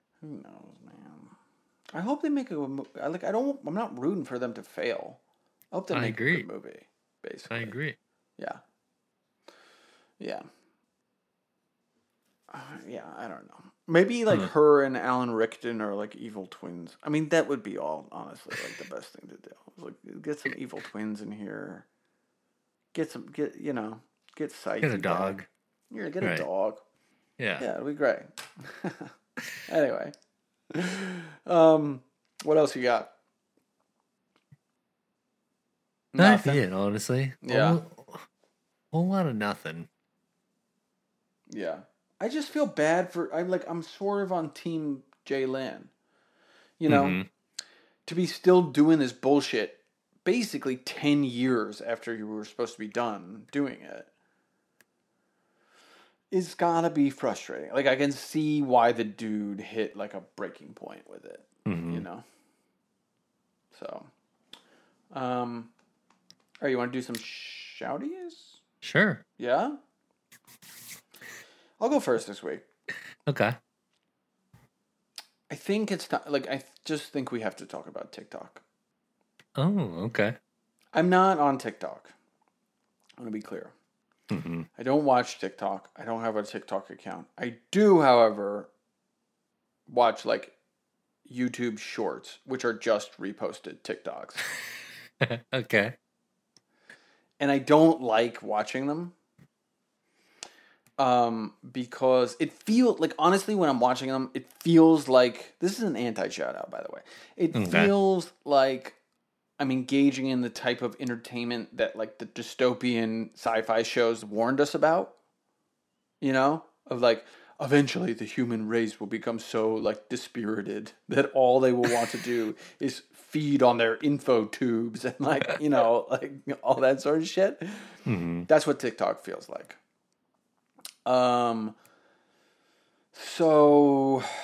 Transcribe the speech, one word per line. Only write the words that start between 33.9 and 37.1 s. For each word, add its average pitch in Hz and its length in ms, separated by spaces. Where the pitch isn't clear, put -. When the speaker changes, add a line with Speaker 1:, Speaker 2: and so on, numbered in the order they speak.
Speaker 2:
That's 202 340
Speaker 1:
Nothing? 139 140
Speaker 2:
it, 92 120
honestly. 107 680